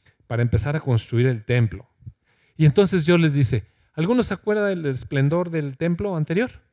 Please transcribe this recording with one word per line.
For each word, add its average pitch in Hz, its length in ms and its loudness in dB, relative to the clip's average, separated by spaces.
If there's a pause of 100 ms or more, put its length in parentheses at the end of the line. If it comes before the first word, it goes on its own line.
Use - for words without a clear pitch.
(280)
para 120 160 -2
empezar 120 320 0
a 156 40 -2
construir 120 460 0
el 120 180 -2
templo. 113 460 -2 (680)
Y 156 120 4
entonces 185 400 2
Dios 175 120 4
les 160 140 2
dice, 127 340 0 (260)
"¿Alguno 220 280 0
se 202 140 -2
acuerda 208 320 -2
del 180 180 -4
esplendor 143 640 0
del 147 260 -6
templo 175 400 -4
anterior? 170 360 -2 (220)